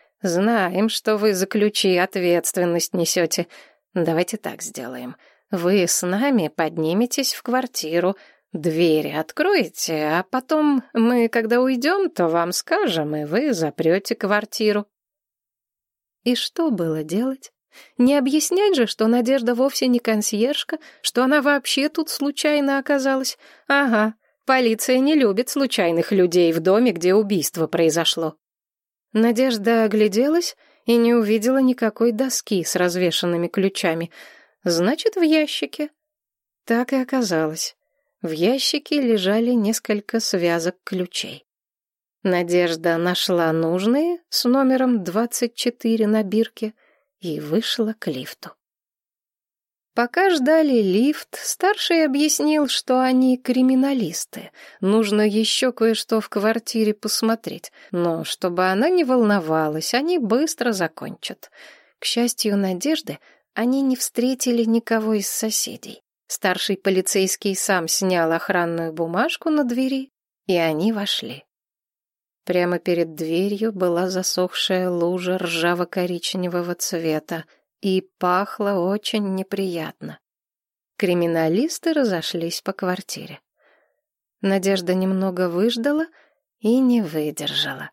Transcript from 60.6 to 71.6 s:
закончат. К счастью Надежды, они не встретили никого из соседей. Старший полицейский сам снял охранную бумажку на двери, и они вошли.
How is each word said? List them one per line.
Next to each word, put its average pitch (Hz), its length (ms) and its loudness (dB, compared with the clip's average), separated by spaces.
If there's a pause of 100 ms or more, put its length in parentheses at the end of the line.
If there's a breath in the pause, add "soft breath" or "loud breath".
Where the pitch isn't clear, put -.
закончат. - 760 -8 (500 loud breath)
К - 60 -12
счастью 233 520 0
Надежды, 196 640 -2 (340 soft breath)
они 254 280 0
не 262 140 2
встретили 247 720 0
никого 226 480 0
из 202 160 -2
соседей. - 760 -6 (240)
Старший 185 480 -2
полицейский 190 800 0
сам 180 320 -2
снял 175 460 0
охранную 170 580 -2
бумажку 175 580 -2
на 302 140 2
двери, 262 480 -2 (340)
и 185 120 2
они 165 340 0
вошли. - 540 -6 (1000)